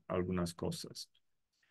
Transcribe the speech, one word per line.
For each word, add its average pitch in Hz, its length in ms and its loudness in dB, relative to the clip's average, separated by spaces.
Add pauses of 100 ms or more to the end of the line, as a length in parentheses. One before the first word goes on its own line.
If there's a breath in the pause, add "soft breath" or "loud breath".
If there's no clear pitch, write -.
algunas 90 460 2
cosas. - 560 -4 (600 soft breath)